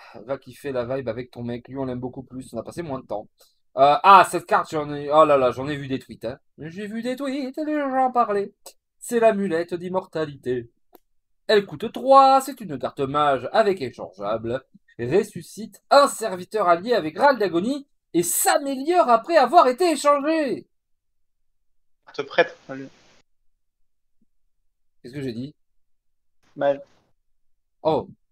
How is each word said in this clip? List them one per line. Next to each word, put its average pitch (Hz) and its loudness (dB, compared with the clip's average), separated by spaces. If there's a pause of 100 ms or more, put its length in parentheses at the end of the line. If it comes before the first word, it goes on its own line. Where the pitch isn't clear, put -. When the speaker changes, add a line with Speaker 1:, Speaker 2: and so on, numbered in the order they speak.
(260)
Speaker 1:
va 135 -6
kiffer 135 -14
la 123 -4
vibe 127 -6
avec 123 -10
ton 120 -14
mec. 120 -10
Lui, 127 -14
on 135 -6
l'aime 123 -8
beaucoup 127 -12
plus. 127 -18
On 113 -10
a 107 -8
passé 165 -12
moins 135 -10
de 123 -20
temps. 107 -10 (500)
Euh, 143 6
ah, 185 10
cette 170 -6
carte, 180 -2
j'en 147 -6
ai, 143 -8
oh 156 8
là 147 4
là, 127 2
j'en 127 -8
ai 147 -6
vu 143 -10
des 131 -6
tweets, 110 -16
hein. 123 -8 (220)
J'ai 165 -14
vu 220 -10
des 247 -6
tweets, 269 -8
les 302 -4
gens 262 0
en 247 -2
parlaient. 214 -2 (460)
C'est 240 -2
l'amulette 196 0
d'immortalité. 156 -6 (760)
Elle 208 4
coûte 196 -12
trois, 269 6
c'est 269 -12
une 156 -10
carte - -8
mage 139 0
avec 196 2
échangeable. 110 -8 (360)
Ressuscite 180 -4
un 285 6
serviteur 190 -4
allié 180 2
avec 160 -2
râle 262 4
d'agonie 208 -2 (260)
et 339 2
s'améliore 302 0
après 240 2
avoir 277 6
été 320 2
échangé. 285 -2 (1400)
Speaker 2:
Carte - -10
prêtre, - 0 (140)
salut. 135 -14 (2250)
Speaker 1:
Qu'est-ce 123 -20
que 143 -12
j'ai 131 -8
dit ? 131 -12 (1000)
Speaker 2:
Mage. 143 -2 (1040)
Speaker 1:
Oh, 147 0 (240)